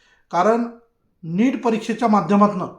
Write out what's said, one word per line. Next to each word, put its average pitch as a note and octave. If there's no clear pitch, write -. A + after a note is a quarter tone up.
कारण G#3+
नीट F#3+
परीक्षेच्या A3+
माध्यमातनं G3+